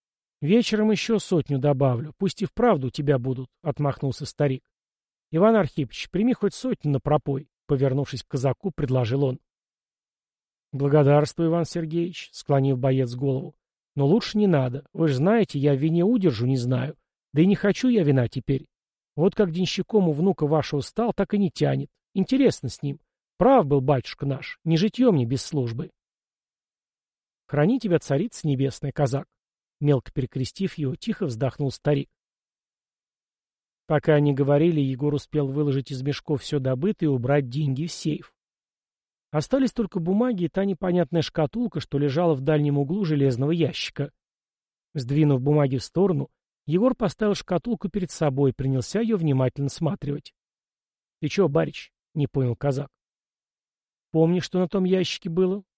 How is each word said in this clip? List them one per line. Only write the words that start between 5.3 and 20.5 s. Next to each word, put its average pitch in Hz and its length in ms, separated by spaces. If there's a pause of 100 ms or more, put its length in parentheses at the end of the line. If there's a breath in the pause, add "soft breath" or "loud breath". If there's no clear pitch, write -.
"Иван 208 260
Архипович, - 540
прими 226 240
хоть - 200
сотню 208 380
на 135 80
пропой", — 143 480 (180)
повернувшись 135 560
к - 60
казаку, 135 420
предложил 127 540
он. 131 160 (1300)
"Благодарствую, 147 760
Иван 170 160
Сергеевич", — 170 680
склонив 135 460
боец 131 360
голову. 135 400 (420)
Но 139 100
лучше 208 320
не 208 80
надо. 135 460
Вы 165 160
ж 139 60
знаете, 180 440
я 143 160
в 131 40
вине 160 260
удержу 185 420
не 131 100
знаю. 127 400 (360)
Да 147 100
и 180 40
не 202 100
хочу 202 320
я 226 160
вина 135 240
теперь. - 380 (500)
Вот 170 180
как 196 160
денщиком 185 580
у 156 40
внука 156 340
вашего 147 360